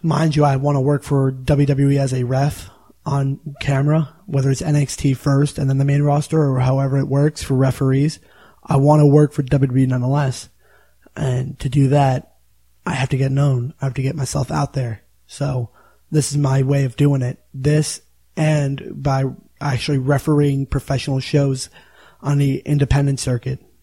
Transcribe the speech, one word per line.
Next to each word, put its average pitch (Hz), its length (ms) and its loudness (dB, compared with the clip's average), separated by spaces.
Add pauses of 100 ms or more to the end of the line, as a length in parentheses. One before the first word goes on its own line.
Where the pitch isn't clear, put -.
Mind 156 340 0
you, 151 80 4
I 139 120 4
wanna 139 260 0
work 139 220 0
for 135 280 0
W 131 360 0
W 139 220 2
E 139 100 2
as 135 140 -2
a 127 100 -2
ref 131 460 -2 (360)
on 139 340 -2 (200)
camera, 147 560 0 (100)
whether 139 240 0
it's 135 120 0
N 147 140 0
X 147 200 -2
T 139 180 0
first 143 460 0
and 135 100 0
then 135 80 0
the 139 80 2
main 143 160 2
roster 147 400 0
or 135 180 0
however 135 380 0
it 135 100 0
works 143 360 0
for 139 100 -2
referees. 135 680 0 (440)
I - 140 0
wanna 147 300 6
work 147 240 6
for 143 120 -4
W 135 240 0
W 131 160 2
E 131 40 2
nonetheless. 131 640 -2 (680)
And 131 420 -4
to 139 100 -4
do 139 200 2
that, 135 460 0 (500)
I - 60 -4
have 127 180 -2
to 139 80 -2
get 135 140 0
known. 135 500 0
I 143 40 -6
have 131 80 -4
to 135 80 -6
get 131 160 -4
myself 139 340 -4
out 151 220 -4
there. 120 300 -6 (240)
So 127 420 -6 (420)
this 151 200 0
is 143 60 -2
my 139 240 2
way 139 220 0
of 123 140 -6
doing 143 240 2
it. 123 180 -6 (140)
This 147 480 -2 (340)
and 147 640 -2
by 135 240 0 (360)
actually 143 360 -2
refereeing 139 680 0
professional 135 560 -4
shows 139 480 -2 (520)
on 143 160 -2
the 139 220 0
independent 139 640 0
circuit 127 380 -4 (240)